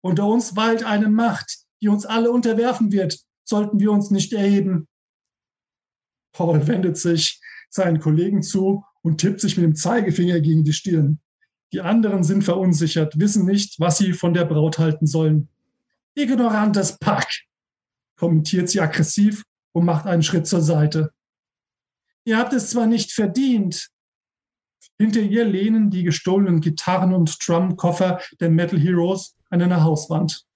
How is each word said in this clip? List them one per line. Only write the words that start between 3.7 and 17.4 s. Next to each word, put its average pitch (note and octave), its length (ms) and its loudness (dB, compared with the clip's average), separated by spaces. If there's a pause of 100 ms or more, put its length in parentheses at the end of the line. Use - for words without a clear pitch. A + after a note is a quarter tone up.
wir G#3 120 2
uns G3+ 180 0
nicht G3 220 0
erheben. G3 540 0 (1500)
Paul D#3+ 340 0
wendet F3+ 320 0
sich E3+ 420 -2 (300)
seinen E3+ 300 0
Kollegen E3 420 0
zu G3 420 -2 (180)
und D#3+ 160 -2
tippt G3 220 -2
sich F3+ 160 -2
mit F3 80 2
dem D#3 100 4
Zeigefinger F3 680 0
gegen D#3 240 2
die D3+ 80 0
Stirn. D#3 480 0 (520)
Die - 80 -6
anderen G3 440 0
sind G3 200 0
verunsichert, E3 720 0
wissen G3+ 280 2
nicht, G3+ 340 -2
was E3+ 180 0
sie F#3 140 0
von E3+ 220 0
der F3 100 2
Braut D#3 340 0
halten D#3+ 280 0
sollen. D#3 420 0 (640)
Ignorantes G#3+ 840 0
Pack, - 300 -2 (880)